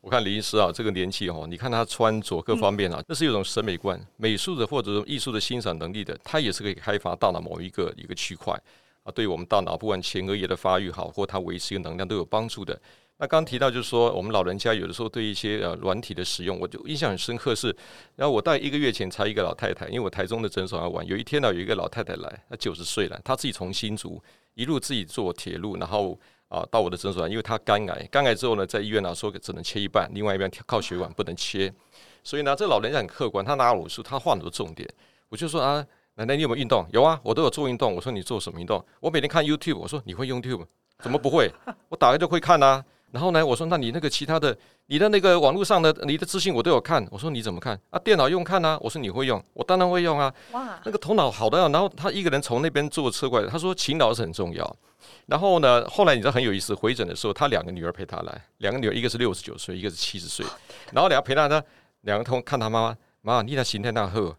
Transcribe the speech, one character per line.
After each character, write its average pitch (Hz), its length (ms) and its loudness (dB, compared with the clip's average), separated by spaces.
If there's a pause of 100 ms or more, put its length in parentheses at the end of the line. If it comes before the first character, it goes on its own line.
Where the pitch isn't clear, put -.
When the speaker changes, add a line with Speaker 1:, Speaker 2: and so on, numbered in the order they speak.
Speaker 1:
我 95 100 -10
看 117 140 2
林 98 100 -2
医 107 60 -2
师 107 180 0
啊， 95 140 6
这 117 100 -8
个 107 80 0
年 92 200 -2
纪 95 180 -6
哦， 80 200 -6
你 85 80 -10
看 123 140 -6
他 113 140 0
穿 110 360 2
着 87 220 -4
各 110 140 0
方 104 160 4
面 98 200 0
啊， 78 60 -6
Speaker 2:
嗯。 - 100 -10
Speaker 1:
那 165 60 -6
是 147 100 -2
一 156 40 4
种 104 160 0
审 104 200 -2
美 95 120 -2
观、 92 240 -4 (160)
美 110 200 0
术 175 200 -4
的 117 100 0
或 135 160 -2
者 104 100 -4
说 104 140 0
艺 135 120 -6
术 131 120 -4
的 107 100 -2
欣 123 220 -4
赏 92 160 -2
能 82 140 -6
力 104 120 -6
的， - 200 -10
他 156 160 -2
也 113 100 0
是 98 120 -6
可 104 60 -4
以 95 60 -4
开 101 240 -2
发 90 160 -4
大 98 160 2
脑 85 100 -2
某 82 200 -10
一 90 100 -10
个， 87 260 -2
一 78 80 -18
个 87 100 -10
区 - 220 -6
块 - 180 -4 (480)
啊， - 100 -16
对 113 120 -2
于 104 40 0
我 87 80 -2
们 87 100 -8
大 104 140 4
脑 85 160 -2
不 110 100 -6
管 98 140 0
前 95 280 -4
额 101 80 -2
叶 95 100 -4
的 90 80 0
发 92 240 2
育 95 120 -4
好， 85 180 -8
或 98 180 -4
他 98 140 -4
维 87 180 -6
持 - 160 -6
一 95 40 -4
个 92 40 -6
能 80 140 -8
量 92 100 -6
都 98 100 -4
有 87 80 -2
帮 110 240 -2
助 104 160 -10
的。 - 140 -8 (400)
那 147 80 -4
刚 160 160 4
提 131 160 -6
到 135 120 4
就 123 100 -4
是 113 80 -6
说， 117 240 4
我 90 80 -2
们 101 100 -6
老 101 120 2
人 90 160 -2
家 113 160 0
有 92 120 -4
的 87 60 -8
时 - 80 -10
候 113 80 -4
对 113 160 -4
一 107 80 -4
些， 107 320 -4
呃， 85 120 -4
软 92 260 -2
体 110 100 -12
的 85 100 -6
使 90 220 -6
用， 90 160 -4
我 90 80 -4
就 - 180 -12
印 147 80 -8
象 143 140 -2
很 98 80 -2
深 117 180 -6
刻 120 200 -2
是， 110 200 -4 (400)
然 147 140 0
后 139 60 2
我 110 80 2
大 170 100 2
概 139 60 2
一 143 100 -4
个 139 80 -4
月 139 160 2
前 95 180 -4
才 101 160 -2
一 107 60 -2
个 101 100 0
老 85 120 -2
太 101 180 -4
太， 87 140 -8
因 - 80 -8
为 123 60 -4
我 98 100 -4
台 98 160 -4
中 113 160 -6
的 104 60 -4
诊 95 200 -4
所 90 100 -6
要 85 120 -4
玩， 85 160 -6
有 92 100 -4
一 120 80 -6
天 147 160 -2
呢， 110 140 2
有 87 40 -4
一 90 60 -6
个 110 100 0
老 87 140 -4
太 113 160 -6
太 87 120 -8
来， - 340 -14
她 120 60 -12
九 98 180 -6
十 82 100 -12
岁 92 240 -2
了， - 160 -10
她 131 100 -2
自 - 100 -8
己 127 80 -2
从 92 200 -8
新 107 240 -4
竹 87 260 -12 (300)
一 117 140 -8
路 147 120 0
自 - 140 -6
己 113 100 -2
坐 90 300 -4
铁 87 240 -8
路， 90 220 -8
然 85 100 -4
后， 98 320 -2 (280)
啊， 87 220 -6
到 117 120 4
我 87 80 0
的 90 60 -6
诊 95 140 -4
所 90 120 -4
来， 80 80 -2
因 107 60 -4
为 110 60 -4
她 113 140 -4
肝 107 300 4
癌， 85 260 -8
肝 139 100 4
癌 123 120 4
之 113 100 -6
后 117 100 2
呢， 98 120 0
在 104 160 -2
医 107 60 -6
院 107 140 2
呢， 87 120 -4
说 104 160 -6
只 95 240 -14
能 82 100 -12
切 - 160 -4
一 98 80 -2
半， - 240 2
另 98 100 -6
外 104 120 0
一 95 40 -2
半 95 120 0 (160)
靠 117 120 0
血 90 200 -4
管 90 160 -6
不 107 80 -6
能 87 120 -6
切， 95 380 -2 (500)
所 - 160 -8
以 147 40 -2
呢， 139 120 2
这 202 120 -2
老 120 140 4
人 113 120 -2
家 147 60 0
很 104 80 -2
客 117 240 -4
观， 98 120 0
他 127 120 0
拿 123 180 6
我 82 160 0
书， - 140 -10
他 139 160 -6
画 156 140 0
很 95 80 0
多 82 100 -8
重 82 240 -8
点， - 120 -12 (440)
我 113 60 -12
就 165 120 -6
说 160 160 -2
：“啊， 143 180 2 (340)
奶 110 100 -6
奶 135 100 2
你 156 60 2
有 151 60 2
没 - 40 2
有 143 80 -2
运 123 80 -2
动 107 240 4
？”“有 113 100 6
啊， 160 200 6
我 110 100 -2
都 143 120 2
有 135 40 6
做 143 180 0
运 123 120 -2
动。” 110 180 2
我 85 40 -4
说 127 120 -8
：“你 101 80 -6
做 104 180 -4
什 90 140 -6
么 82 80 -12
运 87 60 -10
动 98 180 -2 (160)
？”“我 - 80 -2
每 156 140 0
天 143 60 -2
看 160 140 2
YouTube。” 151 380 -2
我 90 80 -10
说 147 160 -8
：“你 98 80 -12
会 120 140 -6
用 127 160 -4
YouTube？” 120 240 -6 (320)
怎 117 120 -8
么 143 80 2
不 135 120 2
会？ 123 200 6 (380)
我 160 80 -10
打 127 160 8
开 147 60 4
就 170 100 2
会 170 100 2
看 160 240 6
啊。 135 220 6 (280)
然 127 100 -4
后 185 80 2
呢， 160 160 6
我 127 80 4
说 160 160 -2
：“那 175 80 2
你 117 140 -2
那 170 80 -2
个 151 100 0
其 - 160 -4
他 160 120 2
的， 143 160 2 (320)
你 143 120 -2
的 208 100 6
那 208 100 6
个 180 200 8
网 143 160 8
络 196 100 0
上 185 160 4
的， 156 120 6 (120)
你 143 140 0
的 - 80 -4
资 190 140 -4
讯 180 120 0
我 117 80 2
都 175 120 4
有 131 60 6
看。” 135 320 0
我 101 60 -14
说 143 140 -6
：“你 127 100 -4
怎 107 140 -4
么 87 60 -6
看 107 280 -6
？”“啊， - 120 -4
电 208 180 6
脑 135 100 6
用 175 140 2
看 175 200 2
啊。” 156 200 2
我 113 80 -4
说 160 100 -8
：“你 113 80 -4
会 123 180 -2
用 120 160 0 (120)
？”“我 - 80 -6
当 185 160 2
然 180 100 4
会 180 140 2
用 160 160 2
啊。” 139 160 2 (180)
Speaker 2:
哇。 233 320 -8
Speaker 1:
那 220 60 -6
个 208 80 -2
头 185 160 0
脑 151 160 6
好 107 180 0
的 156 140 4
啊， 165 60 4
然 147 120 4
后 196 100 2
他 165 200 -6
一 190 120 -4
个 175 80 2
人 139 120 0
从 120 180 0
那 160 80 0
边 143 220 0
坐 143 180 0
车 131 220 -2
过 120 100 4
来， 98 80 0
他 107 80 -4
说 180 180 -2
勤 147 220 -2
劳 120 160 6
是 113 100 -2
很 85 100 -4
重 85 200 -2
要。 80 240 -6 (500)
然 143 120 2
后 180 220 4
呢， 123 280 6
后 - 160 4
来 151 100 8
你 117 60 2
知 101 60 2
道 139 60 4
很 123 100 2
有 113 100 2
意 95 60 0
思， 95 160 -2
回 110 180 2
诊 117 140 -2
的 85 80 -6
时 - 120 -6
候， 101 60 0
他 151 140 0
两 107 180 2
个 87 60 -8
女 87 140 -6
儿 87 80 -2
陪 95 120 -10
他 - 140 -10
来， 82 260 -10 (140)
两 101 160 -2
个 135 60 -4
女 120 80 2
儿， - 40 2
一 - 80 -2
个 120 80 0
是 113 80 -2
六 117 160 2
十 - 80 -6
九 - 160 -12
岁， 90 220 -10
一 92 40 -8
个 101 60 -2
是 85 60 -6
七 - 240 -4
十 85 80 -12
岁， - 180 -8 (480)
然 139 80 4
后 180 80 6
两 135 140 4
个 - 20 -6
陪 135 100 0
他， 147 140 4
他 151 140 4 (400)
两 101 160 2
个 117 60 -2
同， 123 180 0
看 - 160 -2
他 110 100 0
妈 113 140 2
妈 117 140 0 (260)
，“妈， 117 200 2
你 123 120 -4
那 131 80 0
心 110 180 -2
态 117 120 -2
那 107 140 2
好。” 98 140 0 (180)